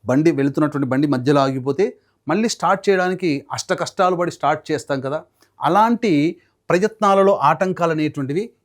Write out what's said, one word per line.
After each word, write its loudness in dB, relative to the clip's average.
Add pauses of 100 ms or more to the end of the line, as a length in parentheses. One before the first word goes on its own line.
బండి, 2
వెళ్తున్నటువంటి -2
బండి 0
మధ్యలో 2
ఆగిపోతే -2 (460)
మళ్ళీ 0
స్టార్ట్ 0
చేయడానికి 0 (260)
అష్ట -6
కష్టాలు 0
పడి -2
స్టార్ట్ -2
చేస్తాం -4
కదా, -6 (420)
అలాంటి 2 (580)
ప్రయత్నాలలో 2 (180)
ఆటంకాలు 0
అనేటువంటివి -4 (200)